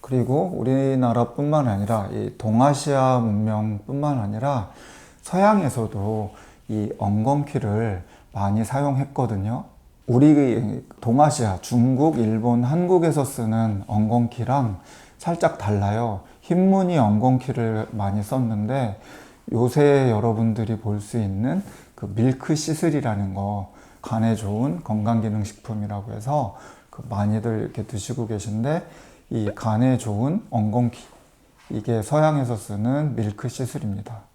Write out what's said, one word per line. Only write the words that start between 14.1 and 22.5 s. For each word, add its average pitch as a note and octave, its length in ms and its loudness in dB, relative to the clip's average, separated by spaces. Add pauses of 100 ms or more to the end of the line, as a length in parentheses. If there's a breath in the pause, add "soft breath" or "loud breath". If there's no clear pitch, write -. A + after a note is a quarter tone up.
살짝 - 400 -2
달라요. G2+ 640 0 (180 loud breath)
흰무늬 F#3 580 2
엉겅퀴를 A2+ 960 2
많이 G2+ 320 -2
썼는데, A2+ 800 -2 (500 loud breath)
요새 C3+ 580 4
여러분들이 A2 680 0
볼 G#2 220 -4
수 A#2 160 -8
있는 A2+ 440 -2 (320 loud breath)
그 - 220 -10
밀크 C3 400 0